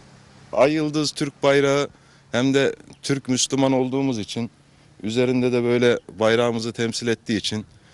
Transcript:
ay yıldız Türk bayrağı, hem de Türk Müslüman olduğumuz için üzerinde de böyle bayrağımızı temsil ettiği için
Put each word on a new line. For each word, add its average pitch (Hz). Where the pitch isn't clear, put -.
ay 139
yıldız 151
Türk -
bayrağı, 139
hem 131
de 135
Türk 135
Müslüman 135
olduğumuz 131
için 117
üzerinde 127
de 120
böyle 120
bayrağımızı 117
temsil 117
ettiği 113
için 107